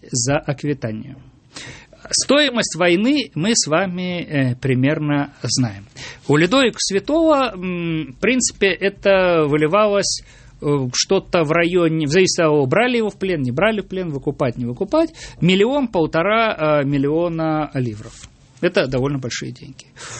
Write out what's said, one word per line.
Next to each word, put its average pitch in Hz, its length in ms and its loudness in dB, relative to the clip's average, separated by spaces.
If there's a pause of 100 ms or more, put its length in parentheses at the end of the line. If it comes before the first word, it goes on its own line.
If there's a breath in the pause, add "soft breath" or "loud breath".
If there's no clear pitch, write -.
(100)
за 131 260 0
Аквитанию. 131 800 -6 (960 loud breath)
Стоимость 254 680 0
войны 202 580 2
мы 185 200 0
с - 120 0
вами, 180 540 -2 (320)
э, 123 40 -6
примерно 143 760 0 (100)
знаем. 113 440 -4 (420 loud breath)
У 143 80 4
Людовика 214 420 2
Святого, 269 760 0
м, 170 640 -4
в - 40 -20
принципе, 226 480 0
это 185 760 2
выливалось, 190 760 2 (400 soft breath)
э, - 40 -6 (280)
что-то 185 500 0
в 147 80 0
районе, 170 540 2
в 135 40 -2
зависимости 175 320 2
от 160 60 4
того, 147 180 4
брали 240 320 2
его 214 120 -2
в - 80 -12
плен, 180 240 -2
не 123 100 -2
брали 196 280 0
в 185 60 -8
плен, 185 240 -6
выкупать, 135 480 -4
не 123 60 -4
выкупать, 247 460 -2 (300 loud breath)
миллион, 220 480 2
полтора, 165 920 0
э, - 20 -2
миллиона 156 920 -2
ливров. 110 540 -8 (320)
Это 180 260 0
довольно 135 320 -2
большие 127 340 -8
деньги. 131 340 -20 (340 loud breath)